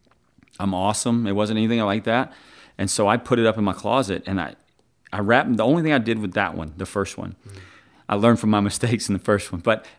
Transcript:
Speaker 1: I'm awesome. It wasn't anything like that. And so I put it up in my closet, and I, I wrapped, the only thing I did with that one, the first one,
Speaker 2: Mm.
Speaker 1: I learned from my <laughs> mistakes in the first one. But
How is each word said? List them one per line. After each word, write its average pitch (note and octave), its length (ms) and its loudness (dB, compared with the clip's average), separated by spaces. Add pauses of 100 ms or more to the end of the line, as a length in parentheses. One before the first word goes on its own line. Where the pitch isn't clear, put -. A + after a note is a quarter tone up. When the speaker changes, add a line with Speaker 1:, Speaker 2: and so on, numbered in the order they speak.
(600)
Speaker 1:
I'm G2 160 -2
awesome. G#2+ 500 0
It G2 80 -2
wasn't G#2+ 240 0
anything A2+ 220 0
like G#2+ 240 0
that. B2+ 280 0 (460)
And G2 120 -2
so G#2 180 2
I A2 100 4
put A#2+ 220 0
it A2+ 60 4
up A2 120 2
in G#2+ 60 0
my G2 100 0
closet, G#2+ 520 -2
and F#2+ 140 -4
I, D2+ 160 -6 (560)
I F#2+ 80 -6
wrapped, A#2+ 380 2
the A2+ 80 2
only D#3+ 180 4
thing D#3 80 0
I C#3+ 60 2
did A2+ 220 0
with G2+ 140 -6
that G2 220 -2
one, D#2 220 -8
the F#2 80 -6
first G2 320 -4
one, F#2 180 -10 (120)
Speaker 2:
Mm. G2+ 100 -18 (520)
Speaker 1:
I G#2 60 0
learned A2+ 240 6
from G#2+ 100 0
my G#2+ 100 4
<laughs> G2+ 100 2
mistakes A2+ 400 -2
in G#2 40 2
the F#2+ 60 0
first - 320 0
one. E2+ 100 -6
But - 240 0 (140)